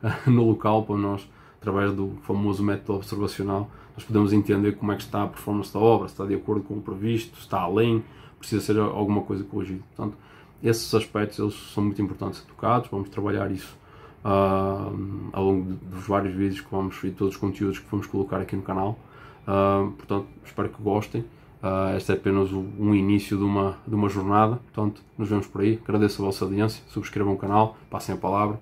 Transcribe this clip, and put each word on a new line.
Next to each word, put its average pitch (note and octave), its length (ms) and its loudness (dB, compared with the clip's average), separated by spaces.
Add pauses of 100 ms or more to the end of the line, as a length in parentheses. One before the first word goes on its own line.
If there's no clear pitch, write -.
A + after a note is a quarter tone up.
eh, A2 260 0
no A#2+ 160 6
local, G#2+ 380 4
para G#2 140 -2
nós, G2+ 320 -4 (320)
através G2+ 320 0
do G2 180 -4 (120)
famoso G2+ 380 0
método G2+ 340 -2
observacional, G2+ 760 -4 (240)
nós - 80 -14
podemos G#2 300 4
entender G#2 400 2
como G#2 180 -4
é G2 60 0
que - 60 -10
está G#2 200 -4
a G2 40 -2
performance G#2 460 -6
da G2+ 60 -2
obra, G#2 300 6
se - 40 -16
está G2 120 -6
de G2 100 0
acordo G2+ 280 -2
com - 100 -10
o G#2 80 -6
previsto, A2 560 -4
se - 60 -20
está G2 180 -2
além, A2 420 2 (340)
precisa G#2 240 -2
ser G#2+ 180 2
alguma G#2 420 0
coisa G2 220 -6
corrigida. F#2+ 380 -6 (140)
Portanto, G#2+ 220 -8 (440)
esses - 320 0
aspectos, G#2+ 460 0
eles G#2 140 0 (200)
são G#2 100 0
muito G2+ 180 0
importantes G2 380 -4
ser - 80 -20
tocados, A#2 420 0
vamos G2 200 -6
trabalhar G2+ 420 -2
isso, - 260 -8 (460)
ah, G2 680 2 (420)
ao F#2+ 100 0
longo F#2+ 280 2
de, F#2+ 60 -4
dos F#2 280 -12
vários G2 300 0
vídeos G2 260 0
que - 100 -14
vamos F#2+ 320 -4
e G2 60 -2
todos F#2 240 0
os - 60 -14
conteúdos G2 400 -2
que - 100 -20
vamos G2+ 160 -2
colocar F#2+ 340 -2
aqui F#2+ 160 -4
no G2 60 -4
canal. F#2+ 360 -2 (480)
Ah, G2 420 4 (100)
portanto, G2+ 300 -4 (180)
espero G#2 240 -4
que - 120 -14
gostem. G#2 440 0 (360)
Ah, F#2+ 340 0
este F#2+ 160 -2
é F#2+ 40 6
apenas G2 360 2
o, F#2+ 140 -4 (140)
um G#2 160 4
início G2+ 420 2
de G2 60 0
uma, G2 340 2 (100)
de A2+ 60 -4
uma G#2 160 2
jornada. G#2 500 4 (120)
Portanto, G#2+ 300 -4 (160)
nos G#2 120 -4
vemos G2+ 160 0
por - 160 -6
aí. A2 220 2
Agradeço G#2 380 2
a G2 40 0
vossa F#2+ 200 -2
audiência, G#2 420 0
subscrevam G2+ 460 -2
o F#2+ 40 -2
canal, G#2 400 2 (120)
passem G2 260 -6
a - 20 -8
palavra. G#2 440 0